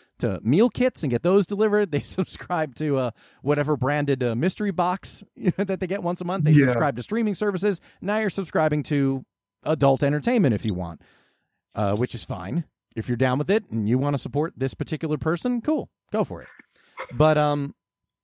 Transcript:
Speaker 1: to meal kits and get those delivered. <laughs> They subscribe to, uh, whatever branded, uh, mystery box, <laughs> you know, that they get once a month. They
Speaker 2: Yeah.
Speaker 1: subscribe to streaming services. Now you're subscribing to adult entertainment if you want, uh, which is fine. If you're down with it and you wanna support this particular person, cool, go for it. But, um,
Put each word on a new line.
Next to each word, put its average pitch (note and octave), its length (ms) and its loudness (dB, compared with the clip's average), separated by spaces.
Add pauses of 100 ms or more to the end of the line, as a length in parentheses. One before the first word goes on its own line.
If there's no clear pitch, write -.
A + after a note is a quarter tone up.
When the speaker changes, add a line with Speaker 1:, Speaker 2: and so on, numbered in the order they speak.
(200)
Speaker 1:
to G2 220 0
meal F3 280 4
kits - 320 -2
and D3 80 -2
get A#2 140 0
those F#3+ 240 4
delivered. G#3 420 0
<laughs> D3 60 -2
They C#3 40 0
subscribe - 760 -4
to, D3 220 0
uh, B2+ 120 0 (320)
whatever C#3+ 340 0
branded, C#3 460 0
uh, A#2 140 0
mystery F#3 340 0
box, F3+ 600 -4
<laughs> - 60 -20
you G#3 220 2
know, E3 60 -2
that F3+ 160 -4
they F#3 80 -2
get G3 140 -4
once F3 180 -4
a F3+ 40 -6
month. F3 200 -2
They D#3 80 6
Speaker 2:
Yeah. C#3+ 140 8
Speaker 1:
subscribe B2 300 0
to A#2+ 60 -8
streaming G#3+ 320 -2
services. G3+ 460 -2 (200)
Now G#3 180 -2
you're G#3+ 120 0
subscribing D#3 540 0
to C3+ 400 0 (400)
adult C#3 400 4
entertainment D3 500 2
if G2+ 100 -2
you G#2+ 100 0
want, F2 260 -6 (760)
uh, G#2 220 0
which A#2+ 180 -2
is A2+ 100 -12
fine. G#2 400 -6 (300)
If - 140 -6
you're B2 80 0
down B2+ 220 2
with D3 120 -2
it G#3+ 200 2
and G#2+ 180 -2
you B2 100 4
wanna C#3+ 200 0
support D3 380 -4
this C3 180 -4
particular D3+ 440 -4
person, A3 420 -2
cool, D4+ 300 -2 (220)
go G#3+ 120 0
for - 180 -8
it. - 60 -20 (640)
But, D3+ 240 6
um, D3 360 0 (500)